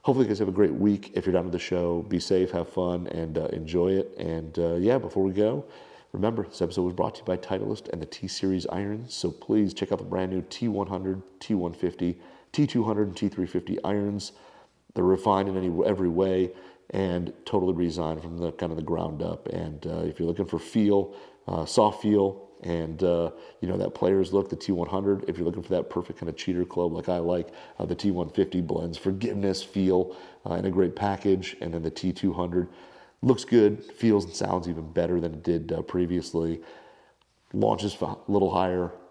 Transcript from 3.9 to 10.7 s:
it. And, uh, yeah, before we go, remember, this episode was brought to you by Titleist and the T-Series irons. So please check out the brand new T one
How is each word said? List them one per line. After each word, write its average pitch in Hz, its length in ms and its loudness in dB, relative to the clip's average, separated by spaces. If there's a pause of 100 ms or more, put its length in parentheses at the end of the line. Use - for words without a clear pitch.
it. - 240 0
And, 82 420 -6
uh, 85 160 2
yeah, 107 220 4
before 101 260 0
we 95 80 2
go, 107 340 2 (460)
remember, 107 320 -2
this - 180 -8
episode 87 220 0
was 90 100 -2
brought - 220 -2
to - 60 -16
you - 40 -18
by 92 120 0
Titleist 104 520 -4
and 85 120 -6
the 78 40 -6
T-Series - 600 -2
irons. 104 460 -6
So - 180 -4
please 107 420 0
check - 180 -4
out 95 60 2
the 95 80 -8
brand 92 260 -2
new 92 180 -2
T - 180 -4
one 101 200 -2